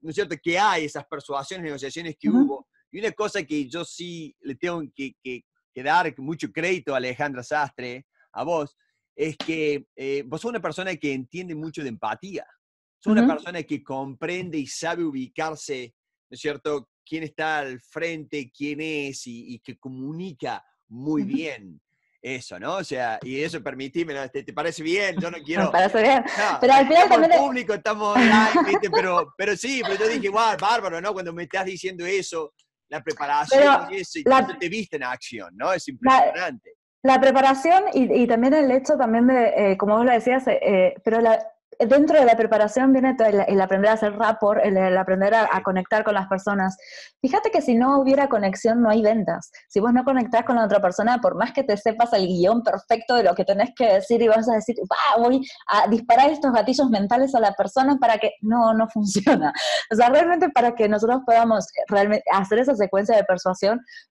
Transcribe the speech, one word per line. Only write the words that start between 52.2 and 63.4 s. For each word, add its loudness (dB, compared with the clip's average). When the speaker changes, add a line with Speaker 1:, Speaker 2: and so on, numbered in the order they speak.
Speaker 2:
guión 2
perfecto -2
de 4
lo 4
que -2
tenés 0
que 0
decir 0
y 4
vas 4
a 2
decir, -4
"Va, 0
voy 2
a 2
disparar 4
estos 0
gatillos 2
mentales 0
a 2
la 2
persona 2
para 4
que", -2
no, 2
no 2
<laughs> -20
funciona. 0
O 0
sea, 6
realmente 4
para 2
que 0
nosotros 0
podamos 2
realmente 2
hacer 2
esa 2
secuencia 0
de 4
persuasión, -2